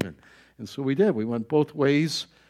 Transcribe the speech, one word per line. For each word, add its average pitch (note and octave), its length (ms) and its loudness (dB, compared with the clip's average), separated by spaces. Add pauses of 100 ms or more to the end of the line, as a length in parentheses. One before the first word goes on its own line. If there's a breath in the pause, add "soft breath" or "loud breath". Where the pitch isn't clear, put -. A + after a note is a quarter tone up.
And, D#2+ 100 -10 (420 soft breath)
and G#2+ 120 -12
so - 120 -10
we C3+ 140 0
did. F#3+ 180 4
We A2 120 -2
went A#2 240 -4
both D3+ 260 0
ways D3 520 0 (220 soft breath)